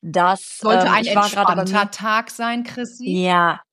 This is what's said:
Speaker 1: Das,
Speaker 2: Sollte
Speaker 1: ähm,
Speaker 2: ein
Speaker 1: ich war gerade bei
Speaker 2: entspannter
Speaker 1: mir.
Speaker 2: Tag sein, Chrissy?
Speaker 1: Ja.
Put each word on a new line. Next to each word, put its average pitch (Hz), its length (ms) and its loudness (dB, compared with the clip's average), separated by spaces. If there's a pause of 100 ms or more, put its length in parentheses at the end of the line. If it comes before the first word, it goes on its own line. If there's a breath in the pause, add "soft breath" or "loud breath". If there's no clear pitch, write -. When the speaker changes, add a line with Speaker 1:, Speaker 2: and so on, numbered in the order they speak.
Speaker 1:
Das, 180 540 0
Speaker 2:
Sollte 185 300 2
Speaker 1:
ähm, - 60 2
Speaker 2:
ein 220 100 2
Speaker 1:
ich 220 100 -2
war 202 160 2
gerade 196 240 2
bei 185 60 -2
Speaker 2:
entspannter 190 240 0
Speaker 1:
mir. 202 80 -8
Speaker 2:
Tag 220 400 -4
sein, 233 320 -6
Chrissy? 240 580 -6
Speaker 1:
Ja. 175 380 2 (120)